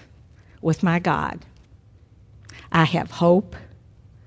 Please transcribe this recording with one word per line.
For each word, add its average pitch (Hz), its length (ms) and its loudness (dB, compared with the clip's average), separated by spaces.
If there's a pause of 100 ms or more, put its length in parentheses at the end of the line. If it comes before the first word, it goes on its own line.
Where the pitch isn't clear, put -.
(600)
with 160 220 0
my 175 160 2
God. 151 420 -2 (1300)
I 165 140 4
have - 260 -2
hope, 175 460 2 (720)